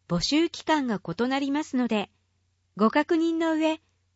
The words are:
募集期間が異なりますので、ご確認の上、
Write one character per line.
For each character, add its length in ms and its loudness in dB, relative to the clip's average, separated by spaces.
募 140 -2
集 280 2
期 140 -16
間 240 0
が 180 -2
異 220 -2
な 100 0
り 140 -2
ま 140 -2
す 100 -6
の 140 0
で、 200 -2
ご 120 4
確 260 0
認 200 2
の 200 0
上、 260 0